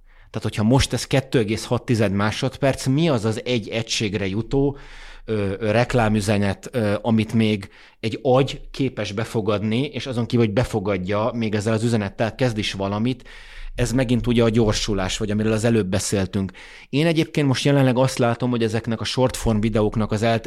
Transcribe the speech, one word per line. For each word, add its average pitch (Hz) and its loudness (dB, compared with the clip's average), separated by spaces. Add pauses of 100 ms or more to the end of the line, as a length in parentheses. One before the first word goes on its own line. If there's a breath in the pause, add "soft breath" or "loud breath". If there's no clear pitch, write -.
(300 soft breath)
Tehát, - -8
hogyha 107 -2
most 127 4
ez - -4
kettő 131 0
egész 107 -2
hat 120 -2
tized 107 2
másodperc, 107 -2
mi 151 2
az 113 0
az 110 -2
egy 123 -2
egységre 101 -2
jutó, 139 -2 (480 loud breath)
ö, 101 -2
ö, 107 0
reklámüzenet, 107 2
ö, 101 0
amit 110 2
még 107 0 (300 loud breath)
egy 110 -4
agy 131 2 (100)
képes 110 -4
befogadni, 107 -2
és 143 -6
azon 120 -4
kívül, 117 4
hogy 104 0
befogadja, 104 0
még 110 -2
ezzel 107 0
az 110 0
üzenettel 110 0
kezd 123 0
is 104 -2
valamit, 104 -2 (480 loud breath)
ez 120 0
megint 120 2
ugye 117 4
a 113 4
gyorsulás, 104 0
vagy 104 -4
amiről 107 0
az 110 0
előbb 113 2
beszéltünk. 98 -2 (380 loud breath)
Én 147 2
egyébként 156 2
most 127 0
jelenleg 135 4
azt 131 2
látom, 120 0
hogy 120 0
ezeknek 110 -2
a - -6
short 127 0
form 110 0
videóknak 107 0
az 107 0
el-, 117 2